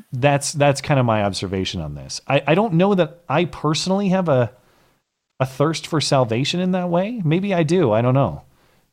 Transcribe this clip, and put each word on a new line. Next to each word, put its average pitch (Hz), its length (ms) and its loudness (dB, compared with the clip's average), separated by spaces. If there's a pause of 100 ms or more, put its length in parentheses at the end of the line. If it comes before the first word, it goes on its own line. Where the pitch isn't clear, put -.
(140)
That's, 139 400 0
that's 143 280 2
kind 143 180 0
of 123 60 2
my 107 180 2
observation 95 580 -2
on 76 140 -8
this. 71 320 -14
I, 139 200 2
I 143 80 2
don't 202 200 0
know 196 200 4
that 160 320 -2
I 165 180 0
personally 185 640 -2
have 180 200 0
a, 123 240 2 (840)
a 131 60 0
thirst 151 420 -2
for 160 120 0
salvation 131 640 0
in 185 100 0
that 180 180 -2
way. 196 360 -2
Maybe 190 280 0
I 170 100 2
do. 156 280 2
I 110 100 4
don't 123 120 2
know. 110 300 0 (500)